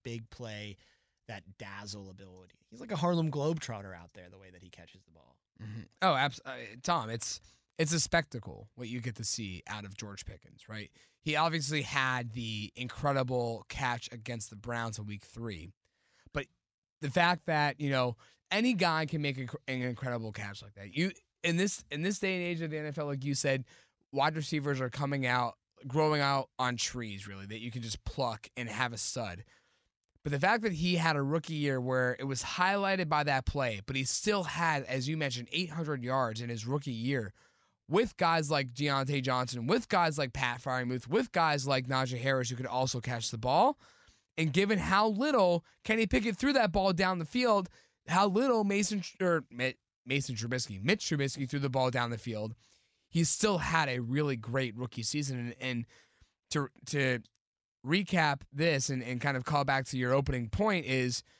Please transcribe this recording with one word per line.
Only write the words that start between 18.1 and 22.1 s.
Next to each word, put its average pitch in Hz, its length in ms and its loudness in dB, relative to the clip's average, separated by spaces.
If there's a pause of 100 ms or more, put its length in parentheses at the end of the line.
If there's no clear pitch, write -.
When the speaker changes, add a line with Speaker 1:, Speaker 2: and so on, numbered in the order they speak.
Speaker 2:
any 226 240 4
guy 165 320 2
can 151 160 -2
make 139 160 -2
inc-, 127 160 -6 (120)
an 127 160 -2
incredible 120 500 -4
catch 101 280 -8
like 101 140 -18
that. 101 200 -14
You, 175 180 2 (300)
in 170 140 2
this, 190 340 0
in 147 120 -4
this 196 160 -2